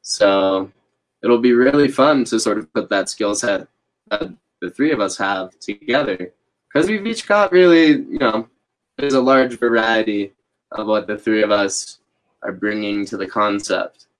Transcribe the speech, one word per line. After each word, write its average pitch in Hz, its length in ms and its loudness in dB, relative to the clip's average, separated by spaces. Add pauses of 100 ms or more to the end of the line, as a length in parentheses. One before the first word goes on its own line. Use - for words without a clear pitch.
So 98 680 0 (520)
it'll 117 180 4
be 123 120 4
really 135 360 4
fun 135 380 2
to 113 120 -2
sort 107 200 -2
of 107 140 -12
put 107 180 -4
that 95 180 -2
skill 104 260 -4
set 98 320 -4 (420)
that - 220 -6 (300)
the 87 100 -8
three 147 220 -2
of 120 80 -2
us 98 180 -4
have 98 400 -6
together, 101 760 -4 (400)
'cause 160 160 0
we've 208 180 -4
each 226 200 -8
got 202 260 2
really, 170 360 6 (140)
you - 160 -10
know, 113 300 -2 (480)
there's 139 180 -2
a 131 60 4
large 131 380 2
variety 110 760 0 (380)
of 104 160 -8
what 107 200 0
the 107 120 -6
three 107 240 0
of 104 80 0
us 101 480 -2 (440)
are - 100 -8
bringing 104 540 -6
to 107 100 -10
the 95 100 -8
concept. 101 800 -4 (140)